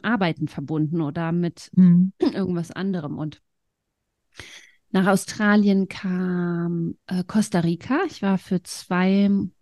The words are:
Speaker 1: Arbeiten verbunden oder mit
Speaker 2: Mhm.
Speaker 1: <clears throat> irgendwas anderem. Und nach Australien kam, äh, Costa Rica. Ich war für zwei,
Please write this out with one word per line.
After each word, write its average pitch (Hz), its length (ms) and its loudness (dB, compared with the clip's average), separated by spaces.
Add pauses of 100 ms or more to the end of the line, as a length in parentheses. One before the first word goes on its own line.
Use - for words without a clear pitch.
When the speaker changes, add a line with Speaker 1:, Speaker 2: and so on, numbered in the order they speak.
Speaker 1:
Arbeiten 190 420 0
verbunden 151 540 -2
oder 165 320 -4
mit 175 420 -4
Speaker 2:
Mhm. 180 420 6
Speaker 1:
<clears throat> - 40 -4
irgendwas 180 500 -2
anderem. 165 480 -6
Und 151 220 -8 (1500)
nach 190 180 2
Australien 202 800 2
kam, 175 1080 -4 (100)
äh, 180 180 -4
Costa 208 360 0
Rica. 170 460 -2
Ich - 160 -10
war 196 160 2
für - 240 -4
zwei, 190 680 0 (340)